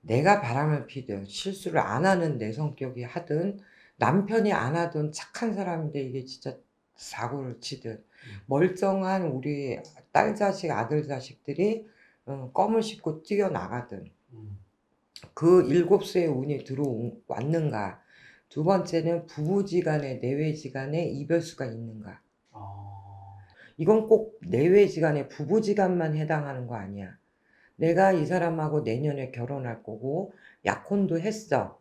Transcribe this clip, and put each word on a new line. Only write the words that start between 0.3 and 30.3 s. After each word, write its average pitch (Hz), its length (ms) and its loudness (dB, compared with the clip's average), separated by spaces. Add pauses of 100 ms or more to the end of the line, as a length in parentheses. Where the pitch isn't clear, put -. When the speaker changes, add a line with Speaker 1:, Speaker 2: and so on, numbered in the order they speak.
Speaker 1:
바람을 143 460 0
피든 104 400 -8
실수를 185 540 -4
안 120 260 0
하는 165 320 2
내 110 140 -6
성격이 127 520 -6
하든 170 540 -4 (380)
남편이 202 560 2
안 131 240 0
하든 156 360 -2
착한 - 420 -6
사람인데 165 480 -4
이게 127 220 -6
진짜 - 320 -12 (400)
사고를 123 640 -8
치든 120 320 -10
Speaker 2:
음. 107 100 -14 (440)
Speaker 1:
멀쩡한 185 840 2
우리 139 500 -4 (340)
딸 214 220 4
자식, 196 380 0
아들 123 340 0
자식들이, 170 800 -4 (400)
어, 135 260 -10
껌을 220 300 2
씹고 208 400 -6
뛰어나가든 113 880 -2 (220)
Speaker 2:
음. 107 260 -14 (760)
Speaker 1:
그 175 340 8
일곱 180 360 4
수의 175 220 0
운이 139 380 -2
들어왔는가. 127 1400 -4 (460)
두 151 160 -4
번째는 170 600 0
부부지간에, 160 880 0
내외지간에 139 880 -2
이별수가 160 640 -2
있는가. 113 520 -12 (340)
Speaker 2:
아. - 840 -16 (380)
Speaker 1:
이건 214 300 6
꼭 - 400 4
내외지간에, 151 840 6
부부지간만 180 880 2
해당하는 147 500 -2
거 120 100 -8
아니야. 98 380 -10 (600)
내가 180 360 4
이 160 140 2
사람하고 160 540 0
내년에 131 520 -2
결혼할 123 500 -8
거고 135 500 -6 (320)